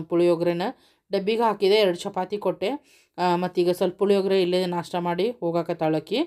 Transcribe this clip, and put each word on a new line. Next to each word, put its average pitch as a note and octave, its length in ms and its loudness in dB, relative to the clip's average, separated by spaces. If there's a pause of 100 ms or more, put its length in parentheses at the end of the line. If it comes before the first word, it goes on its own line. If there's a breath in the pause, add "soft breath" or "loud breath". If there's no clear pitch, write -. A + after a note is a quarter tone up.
ಪುಳಿಯೋಗರೆನ E3+ 520 2 (500 soft breath)
ಡಬ್ಬಿಗೆ G3 300 0
ಹಾಕಿದೆ, G#3 340 2
ಎರಡು F#3+ 220 4
ಚಪಾತಿ G3 400 -6
ಕೊಟ್ಟೆ. F#3 320 -4 (480 soft breath)
ಆ, F3+ 180 2
ಮತ್ತೀಗ F3 360 0
ಸ್ವಲ್ಪ F3+ 260 -2
ಪುಳಿಯೋಗರೆ G3 440 2
ಇಲ್ಲೇ F3+ 240 0
ನಾಷ್ಟ F3 300 -4
ಮಾಡಿ F3 360 -2
ಹೋಗಾಕತ್ತಾಳ E3+ 640 -2
ಆಕಿ. G3 320 -2